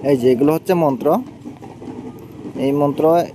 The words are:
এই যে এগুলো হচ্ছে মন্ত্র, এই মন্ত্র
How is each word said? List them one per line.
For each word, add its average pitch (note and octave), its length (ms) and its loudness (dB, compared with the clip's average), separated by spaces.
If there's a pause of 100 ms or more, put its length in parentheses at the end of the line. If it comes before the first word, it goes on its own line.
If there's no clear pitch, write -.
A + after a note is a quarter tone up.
এই C#3+ 80 6
যে A#2+ 160 2
এগুলো C#3 200 4
হচ্ছে D#3+ 200 -2 (100)
মন্ত্র, C3+ 240 0 (1600)
এই C#3 60 2 (100)
মন্ত্র C#3+ 220 0 (320)